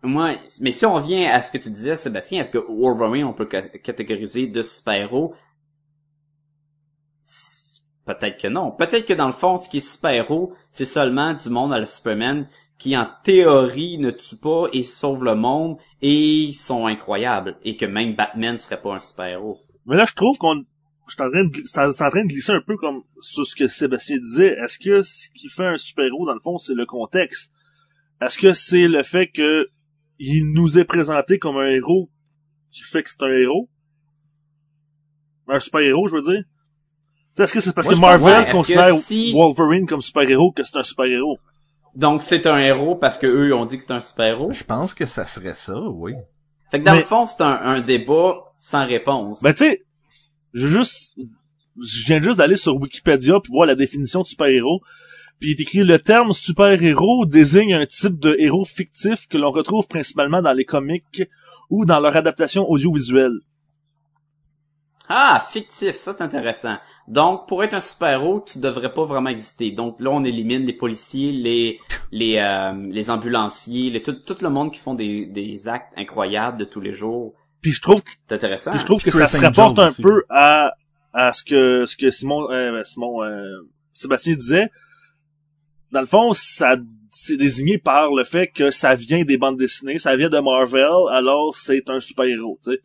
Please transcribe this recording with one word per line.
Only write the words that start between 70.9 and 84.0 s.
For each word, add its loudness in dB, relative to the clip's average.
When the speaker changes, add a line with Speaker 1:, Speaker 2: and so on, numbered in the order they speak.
Speaker 1:
les, -2
les, -2
euh, -2
les -8
ambulanciers, -4
les, -6
tout, -8
tout -12
le -4
monde -4
qui -20
font -10
des, -6
des -12
actes -10
incroyables -6
de -6
tous -16
les -10
jours. -8
Speaker 2:
Puis 0
je -6
trouve 4
Speaker 1:
C'est -6
intéressant. -6
Speaker 2:
puis -4
je -8
trouve 2
que 2
Speaker 3:
Chris 2
Speaker 2:
ça 6
se 0
Speaker 3:
Angel 4
Speaker 2:
rapporte 6
un 8
Speaker 3:
aussi. -6
Speaker 2:
peu 6
à, 4
à 2
ce -8
que, 4
ce -12
que 2
Simon, -6
euh, -4
Simon, -10
euh, -12
Sébastien -2